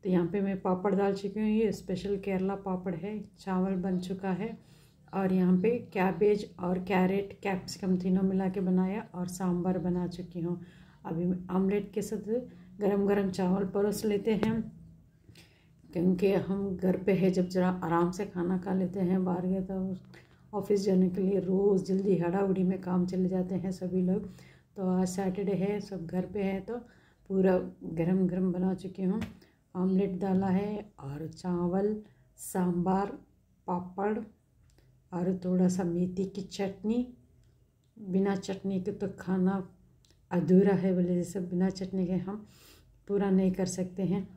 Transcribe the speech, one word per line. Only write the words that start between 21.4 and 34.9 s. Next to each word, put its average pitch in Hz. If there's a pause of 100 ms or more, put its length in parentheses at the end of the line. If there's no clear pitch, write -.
रोज़ 190
जल्दी 190
हड़ाहुड़ी 190
में 185
काम 180
चले 180
जाते 185
हैं 180
सभी 185
लोग। 185 (440)
तो 185
आज 185
Saturday 190
है, 202
सब 170
घर 180
पे 202
है, 196
तो 226 (520)
पूरा 190 (260)
गरम 175
गरम 185
बना 180
चुकी 185
हूँ। 202 (540)
ऑमलेट 185
डाला 190
है 208
और 143
चावल, 180 (440)
सांभर, 185 (500)
पापड़ 196 (920)